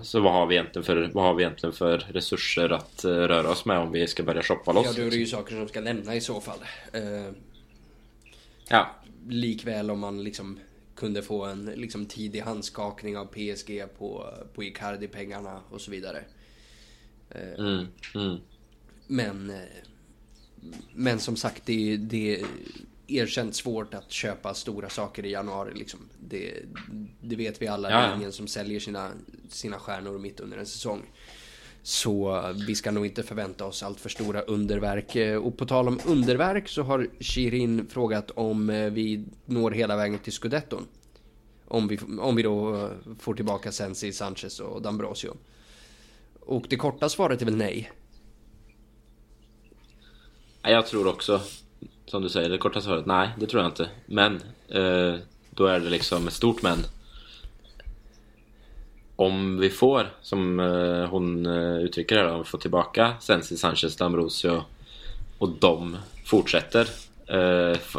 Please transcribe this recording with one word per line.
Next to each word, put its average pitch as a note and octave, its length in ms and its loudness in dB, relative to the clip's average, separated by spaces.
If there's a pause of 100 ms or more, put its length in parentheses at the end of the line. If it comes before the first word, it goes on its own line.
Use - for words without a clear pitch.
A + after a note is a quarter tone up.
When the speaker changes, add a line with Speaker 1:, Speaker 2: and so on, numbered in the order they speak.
Speaker 1:
så A2+ 180 0
vad F#2+ 120 8
har F2 140 6
vi F2 80 6
egentligen E2+ 300 2
för, E2+ 280 4
vad F#2+ 120 4
har F2+ 100 8
vi E2+ 80 4
egentligen E2 300 0
för E2+ 260 2
resurser F2 720 0
att, - 340 -4
eh, F#2 60 2
röra E2+ 400 4
oss F2 140 0
med G2 140 4
om E2 140 0
vi E2+ 140 2
ska - 160 -2
börja E2 200 0
shoppa F2 300 2
loss, G#2+ 140 6
Speaker 2:
Ja, B2 100 0
då A#2+ 60 -2
är A#2 80 0
det A2+ 60 0
ju A#2 40 2
Speaker 1:
liksom? A2+ 180 -2
Speaker 2:
saker A2 180 -8
som G#2+ 120 -6
ska A2 120 -8
lämna A2 360 -4
i A#2 40 -2
så A2+ 200 -4
fall. F#2+ 180 -10 (340)
Eh, G#2 400 -6 (1400)
Speaker 1:
Ja. A2 220 6 (380)
Speaker 2:
likväl A2+ 600 -2
om G2+ 100 -4
man G2+ 240 -6
liksom G2 340 -10 (380)
kunde G2+ 260 -4
få G#2 220 -6
en, G2 200 -8 (120)
liksom, A2+ 300 -8
tidig G#2+ 340 -8
handskakning G#2 800 -8
av G2+ 60 -10
P G#2 260 -8
S G2+ 160 -10
G G#2 180 -8 (140)
på, G2+ 280 -10 (280)
på - 100 -10
Icardi-pengarna G2+ 960 -10 (100)
och A2 100 -14
så G#2+ 100 -14
vidare. F#2 340 -10 (1040)
Eh, F#2 360 -12
Speaker 1:
Mm, F#2+ 200 -2 (280)
mm. G2 220 -2 (720)
Speaker 2:
men, G2+ 440 -4
eh, G2 60 -10 (1400)
men B2 240 2
som A2+ 180 -4
sagt, - 300 -4
det, G#2+ 300 2
det G#2+ 440 -2
är G2+ 60 -6 (600)
erkänt A#2 480 -2
svårt A2 400 -6
att - 180 -14
köpa G2 420 -6
stora G2+ 340 -8
saker G2+ 380 -6
i G2 40 -6
januari, G2 440 -6
liksom. - 260 -14 (280)
Det, - 240 -8 (680)
det A#2 160 -6
vet A2 260 -6
vi A2+ 60 -4
alla. G2+ 220 -2
Speaker 1:
Ja, G#2+ 60 6
Speaker 2:
Det A#2+ 60 8
är A#2 80 4
Speaker 1:
ja. G2 60 -2
Speaker 2:
ingen G2+ 160 -4
som G#2 140 -10
säljer G#2 340 -6
sina, G2 300 -6 (380)
sina G#2 300 -8
stjärnor G2 400 -8
mitt G2 220 -12
under G#2 180 -12
en G#2 80 -10
säsong. G#2 360 -6 (800)
Så, G2 540 0
eh, F2+ 120 -2 (180)
vi A2 80 0
ska G#2 160 -2
nog G#2 160 0
inte G#2 160 -6
förvänta G#2 440 -8
oss F#2+ 160 -8
allt G2+ 180 -10
för - 80 -10
stora G#2 340 -4
underverk. G2+ 720 0
Eh, G#2+ 200 4
och B2 200 -2
på A#2+ 100 -4
tal B2+ 220 4
om B2+ 180 0
underverk E3 600 4
så - 140 -2
har C3 260 0 (120)
Shirin A#2 720 2
frågat G#2+ 400 0
om, A2 400 0
eh, G#2+ 200 0
vi G#2+ 340 -2 (220)
når A#2 240 2
hela A2 260 2
vägen G#2 220 0
till G2+ 140 -10
Scudetton. A#2 540 -4 (800)
Om A2 200 2
vi, G#2 100 -2 (200)
om A#2+ 180 2
vi A#2 60 6
då, G#2+ 340 0
eh, G2+ 120 -2 (320)
får A2+ 140 -4
tillbaka G#2 380 -2
Sensi, G2 400 -6
Sanchez G2 480 -8
och F#2+ 220 -10
D'Ambrosio. G#2 540 -6 (1040)
Och B2+ 280 -2
det - 80 0
korta C#3 320 0
svaret C#3 340 2
är A#2+ 40 0
väl A2 100 2
nej. G#2+ 340 -2 (2750)
Speaker 1:
Ja, - 80 4
jag A2+ 160 8
tror G2+ 200 2
också, F#2+ 340 2 (640)
som G2 160 -2
du F#2 60 0
säger, F2 200 2
det F#2 100 0
korta - 220 0
svaret, F2+ 260 0
nej, F#2+ 220 4 (100)
det G#2+ 80 -2
tror G#2+ 160 4
jag F2 80 2
inte. E2 180 -2 (180)
Men, G#2 280 6 (340)
eh, F2+ 460 4 (360)
då G2 160 4
är F#2 140 6
det E2+ 100 0
liksom E2+ 380 2
ett E2 60 -4
stort A#2 280 2
men. E2+ 160 4 (2500)
Om F#2+ 420 4
vi F#2+ 120 6
får, B2 360 6 (160)
som, F#2 380 2
eh, F2 500 4
hon, F2 360 2
eh, E2+ 320 2
uttrycker F2 380 2
det G#2 60 8
här, F2 100 4
om E2+ 60 -2
vi E2 60 -4
får - 140 -6
tillbaka A2 640 4
Sensi, F2 360 2
Sanchez, E2 440 0
D'Ambrosio E2+ 640 2 (760)
och G2 100 2
de E2+ 480 4 (300)
fortsätter, A2 600 4 (380)
eh, F2+ 460 4
f-, - 260 -2